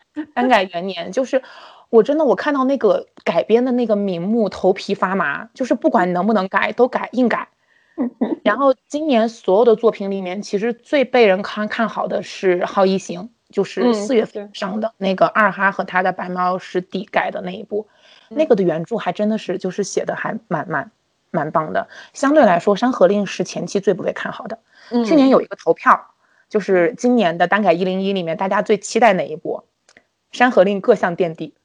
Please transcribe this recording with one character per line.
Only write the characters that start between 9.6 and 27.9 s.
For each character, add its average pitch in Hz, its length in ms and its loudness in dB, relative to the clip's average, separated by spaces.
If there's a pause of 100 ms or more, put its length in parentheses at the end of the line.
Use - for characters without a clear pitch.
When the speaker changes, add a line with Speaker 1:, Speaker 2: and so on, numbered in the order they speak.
Speaker 1:
的 226 100 6
作 220 140 2
品 202 220 -4
里 196 100 -6
面， 185 200 -8
其 - 160 -6
实 226 160 -2
最 262 320 -2
被 247 200 4
人 190 160 4
看， 208 260 -6
看 - 200 -4
好 - 200 -4
的 196 160 -4
是 180 420 -2
《好 190 200 2
一 190 120 2
行》， 175 240 -10 (320)
就 202 100 0
是 240 300 0
四 214 200 -2
Speaker 2:
嗯， - 20 4
Speaker 1:
月 220 100 2
份 208 280 -12
上 208 280 -6
的 220 160 -4
那 190 180 -2
个 180 120 4
二 - 220 2
哈 196 220 0
和 190 140 -4
他 185 180 -2
的 185 80 0
白 180 160 -8
猫 180 300 -2
师 180 240 -6
弟 190 240 -8
改 185 260 -2
的 185 100 -8
那 180 100 -8
一 208 120 -12
部， 208 240 -8 (420)
Speaker 2:
对。 226 80 -12
Speaker 1:
那 311 80 2
个 269 100 4
的 190 80 2
原 165 200 0
著 220 140 -6
还 180 160 -4
真 208 160 -2
的 220 80 -2
是， 180 200 -6
就 185 140 -6
是 202 120 -4
写 - 200 -4
的 - 120 -4
还 185 220 -6 (120)
蛮， 175 200 -4
蛮， 156 220 -6 (380)
蛮 147 220 -4
棒 156 200 -2
的。 98 160 -4 (240)
相 277 220 0
对 311 100 6
来 180 160 6
说， 202 200 2
《山 247 120 0
河 185 160 4
令》 202 180 2
是 190 200 -6
前 170 220 -8
期 202 120 -2
最 190 140 0
不 - 100 -8
被 - 80 -4
看 - 200 -8
好 - 160 -12
的。 - 120 -12 (300)
Speaker 2:
嗯。 233 160 0
Speaker 1:
去 220 100 2
年 269 140 6
有 240 120 6
一 - 40 -6
个 - 100 -12
投 - 180 0
票， - 400 0 (360)
就 214 100 0
是 175 380 2
今 247 180 2
年 170 220 2
的 175 100 2
单 196 140 2
改 190 100 4
一 175 140 2
零 185 160 -2